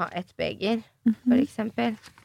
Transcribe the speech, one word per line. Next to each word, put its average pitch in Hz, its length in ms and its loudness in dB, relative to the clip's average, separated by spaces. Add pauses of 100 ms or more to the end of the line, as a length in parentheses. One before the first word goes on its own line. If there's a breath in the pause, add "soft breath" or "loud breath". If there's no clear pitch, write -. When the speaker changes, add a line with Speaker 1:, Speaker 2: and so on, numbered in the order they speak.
Speaker 1:
ha - 160 -4
et 180 180 -10
beger, 214 460 -2 (240)
Speaker 2:
Mhm. 220 100 4 (140)
Speaker 1:
for 247 80 6
eksempel. 226 580 -2 (280)